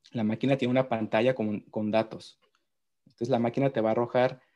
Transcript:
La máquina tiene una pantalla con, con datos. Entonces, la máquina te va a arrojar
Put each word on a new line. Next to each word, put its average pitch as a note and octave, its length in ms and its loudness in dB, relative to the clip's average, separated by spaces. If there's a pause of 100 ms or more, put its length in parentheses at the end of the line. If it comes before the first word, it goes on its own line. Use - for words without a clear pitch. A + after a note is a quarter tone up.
(120)
La A#2+ 100 -4
máquina A2 340 0
tiene B2 160 0
una C3 160 2
pantalla A2+ 460 2
con, G#2+ 260 -2
con G#2+ 300 -4
datos. A2 480 -2 (680)
Entonces, - 220 -8
la B2 100 2
máquina C3+ 320 0
te A#2 100 -2
va A2 100 2
a - 20 2
arrojar B2 480 0 (160)